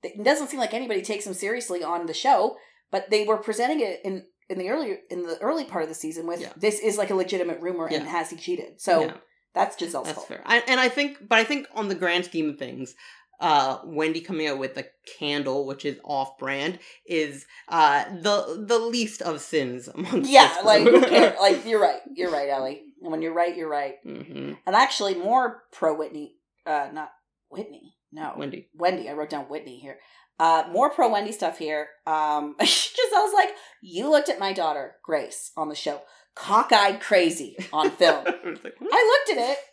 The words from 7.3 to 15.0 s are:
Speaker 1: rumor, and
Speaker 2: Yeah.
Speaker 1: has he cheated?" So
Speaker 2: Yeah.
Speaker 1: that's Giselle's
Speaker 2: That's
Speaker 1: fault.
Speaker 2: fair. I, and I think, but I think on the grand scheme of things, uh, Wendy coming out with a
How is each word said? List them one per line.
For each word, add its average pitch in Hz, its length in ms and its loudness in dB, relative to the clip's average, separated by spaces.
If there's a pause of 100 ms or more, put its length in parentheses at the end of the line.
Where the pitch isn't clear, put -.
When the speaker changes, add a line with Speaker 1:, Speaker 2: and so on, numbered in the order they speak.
Speaker 1:
rumor, 170 260 -4
and 156 180 -2
Speaker 2:
Yeah. 156 60 -10
Speaker 1:
has 165 200 -4
he 165 60 -12
cheated?" - 440 -8
So 165 260 4
Speaker 2:
Yeah. 160 80 -8 (400)
Speaker 1:
that's - 240 -2
Giselle's 160 280 -6
Speaker 2:
That's 156 100 -8
Speaker 1:
fault. - 120 -14
Speaker 2:
fair. - 160 -14
I, 233 220 2
and 262 140 2
I 254 80 4
think, 269 400 -4
but 226 100 4
I 226 60 4
think 285 300 -6
on 214 140 -4
the 190 60 -2
grand 175 320 -2
scheme 156 240 -4
of 143 80 -12
things, 127 360 -12 (460)
uh, 139 440 2
Wendy 160 360 -2
coming 165 280 -6
out 139 100 -4
with 131 200 -6
a 135 80 -10 (320)